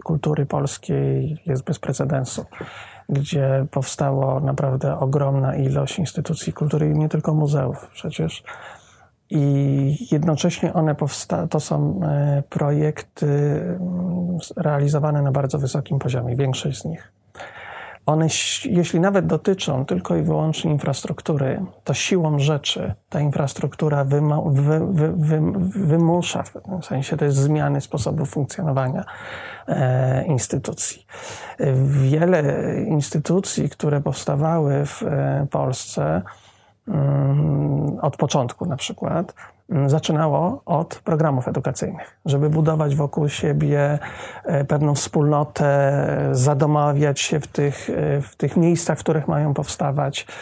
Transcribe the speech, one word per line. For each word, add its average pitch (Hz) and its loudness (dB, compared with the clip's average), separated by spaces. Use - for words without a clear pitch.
kultury 151 0
polskiej 139 -2
jest 139 -2
bez - -4
precedensu, 135 -2
gdzie 139 0
powstało 139 0
naprawdę 139 0
ogromna 139 2
ilość 139 0
instytucji 160 -4
kultury 151 0
i 151 2
nie 156 2
tylko 156 0
muzeów 143 0
przecież. - -6
I 139 2
jednocześnie 165 2
one 156 2
powsta-, 160 -2
to 160 0
są, 151 0
e, 143 2
projekty, 151 0
mm, 180 0
s-, - -10
realizowane 147 2
na 139 2
bardzo 139 0
wysokim 139 -2
poziomie, 123 -2
większość 131 -2
z - -10
nich. - -10
One, 156 4
ś-, - -2
jeśli 175 2
nawet 190 4
dotyczą 160 0
tylko 180 -2
i 160 0
wyłącznie 156 0
infrastruktury, 147 -2
to 147 0
siłą 156 2
rzeczy 143 0
ta 143 -2
infrastruktura 147 0
wyma-, 147 2
wy-, 147 4
wy-, 160 2
wy-, 156 2
wymusza 170 2
w - -10
pewnym 185 -10
sensie 139 -4
też 147 2
zmiany 143 2
sposobu 151 -2
funkcjonowania, 143 -2
e, 131 2
instytucji. - -2
Wiele 151 4
instytucji, 156 0
które 147 -2
powstawały 143 0
w, - -8
e, 139 0
Polsce, 147 -2
mm, 143 0
od 147 -2
początku 143 0
na 151 -2
przykład, - -4
mm, 139 2
zaczynało 160 2
od 160 -2
programów 147 2
edukacyjnych, - -6
żeby 143 4
budować 156 2
wokół 147 0
siebie, 147 2
e, 143 0
pewną 147 2
wspólnotę, 147 2
zadomawiać 147 2
się 156 0
w - -6
tych, - -2
e, 147 0
w - -8
tych - -2
miejscach, 170 4
w - -8
których 156 0
mają 151 2
powstawać. 143 -2